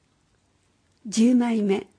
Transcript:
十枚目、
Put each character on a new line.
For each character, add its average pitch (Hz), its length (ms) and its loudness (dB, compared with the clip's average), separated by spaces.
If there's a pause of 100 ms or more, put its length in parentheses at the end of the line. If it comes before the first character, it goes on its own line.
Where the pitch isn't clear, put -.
(1080)
十 226 280 2
枚 233 280 0
目、 196 260 -2 (100)